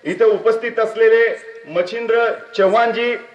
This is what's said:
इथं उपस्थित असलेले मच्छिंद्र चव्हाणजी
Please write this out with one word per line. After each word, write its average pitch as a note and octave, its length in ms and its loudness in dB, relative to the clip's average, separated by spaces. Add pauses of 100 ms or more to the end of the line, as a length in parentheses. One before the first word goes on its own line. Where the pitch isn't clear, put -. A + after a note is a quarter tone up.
इथं F#3 220 0
उपस्थित A3+ 540 0
असलेले A3+ 460 4 (420)
मच्छिंद्र A3+ 640 -2 (280)
चव्हाणजी A3+ 580 2 (200)